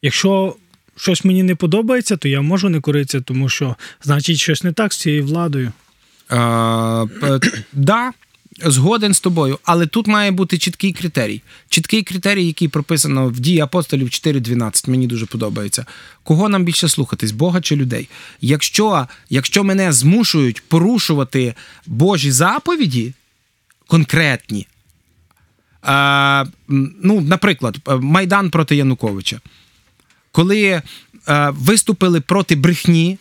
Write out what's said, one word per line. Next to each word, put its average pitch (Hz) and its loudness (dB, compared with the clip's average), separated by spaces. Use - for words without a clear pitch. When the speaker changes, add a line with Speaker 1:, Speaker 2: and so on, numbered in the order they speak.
Speaker 1:
Якщо 190 0
щось - -2
мені 185 4
не 180 2
подобається, 214 0
то 147 -4
я 139 0
можу 180 0
не 160 0
коритися, 143 -2
тому 131 -2
що, 123 -4
значить, 147 0
щось - -2
не 175 -2
так 214 -2
з - -8
цією 147 -2
владою. 143 -2
Speaker 2:
А, 113 0
п-, 139 0
<coughs> 110 -14
да, 214 0
згоден 190 2
з - 0
тобою, 156 -2
але 170 2
тут 208 -2
має 208 2
бути 185 -2
чіткий 180 -4
критерій. 120 -4
Чіткий 202 0
критерій, 185 -2
який 165 -2
прописано 143 0
в 120 -4
Дії 160 2
апостолів 143 -2
чотири 143 -2
дванадцять, 117 -2
мені 127 0
дуже 117 -4
подобається. 107 -6
Кого 180 2
нам 196 2
більше 170 0
слухатись, 113 -2
Бога 170 0
чи 151 -2
людей? 127 -2
Якщо, 151 0
якщо 139 0
мене 190 2
змушують 143 2
порушувати 156 0
Божі 143 2
заповіді, 151 0
конкретні, 143 0
а, 139 2
м, 135 0
ну, 196 4
наприклад, 151 0
е, 139 2
Майдан 180 0
проти 156 0
Януковича. 117 -2
Коли, 190 2
е, 147 2
виступили 175 2
проти 180 0
брехні 170 2